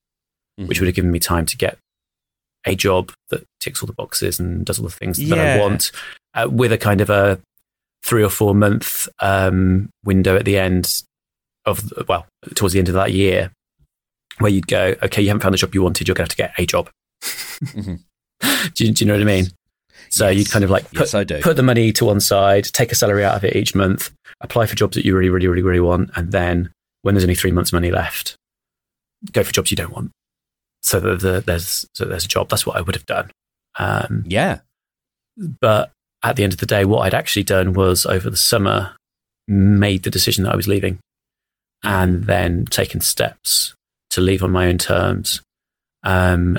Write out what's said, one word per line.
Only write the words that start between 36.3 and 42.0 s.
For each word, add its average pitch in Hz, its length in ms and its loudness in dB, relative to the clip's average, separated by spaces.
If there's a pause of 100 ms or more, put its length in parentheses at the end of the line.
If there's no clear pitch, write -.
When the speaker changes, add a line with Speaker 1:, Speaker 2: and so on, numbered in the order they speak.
Speaker 1:
the 101 80 2
end 98 80 2
of - 60 -4
the - 80 -4
day, 101 180 2
what 107 160 2
I'd 95 140 0
actually 107 300 -2
done 95 280 2
was 92 340 2
over 95 240 -2
the 98 60 -6
summer 101 600 0 (520)
made 98 540 4
the 110 80 -4
decision - 340 0
that - 80 0
I - 40 0
was 95 120 -4
leaving, 95 300 -2 (840)
and 92 400 0